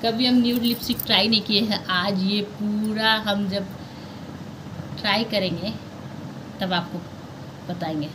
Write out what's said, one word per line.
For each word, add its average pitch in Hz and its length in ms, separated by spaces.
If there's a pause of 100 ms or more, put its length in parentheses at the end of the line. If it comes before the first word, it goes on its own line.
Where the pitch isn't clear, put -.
कभी 226 220
हम 247 80
न्यूड 240 280
लिपस्टिक 233 340 (100)
ट्राई 208 220
नहीं 220 140
किए 208 180
हैं, 214 260
आज 185 360
ये 202 180 (120)
पूरा 214 600 (140)
हम 202 220
जब 190 180 (1300)
ट्राई 214 240
करेंगे 190 480 (880)
तब 185 120
आपको 175 260 (720)
बताएंगे। 156 460